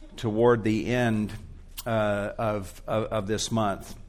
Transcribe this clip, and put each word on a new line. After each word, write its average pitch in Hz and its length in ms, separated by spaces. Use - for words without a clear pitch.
toward 117 440
the 110 240
end, 113 460
uh, 104 500
of, 107 520
of, 110 160
of 107 240
this 104 240
month. 104 420